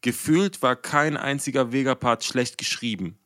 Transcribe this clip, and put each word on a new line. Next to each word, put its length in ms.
gefühlt 600
war 140
kein 420
einziger 540
Vega-Part 520
schlecht 340
geschrieben. 680